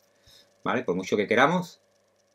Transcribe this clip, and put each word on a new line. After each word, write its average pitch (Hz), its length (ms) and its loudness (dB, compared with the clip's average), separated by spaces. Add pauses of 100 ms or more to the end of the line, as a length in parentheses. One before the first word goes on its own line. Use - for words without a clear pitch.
(640)
¿vale? 101 200 -4
Por 87 120 -2
mucho 98 220 -4
que 101 100 0
queramos, 151 540 0 (540)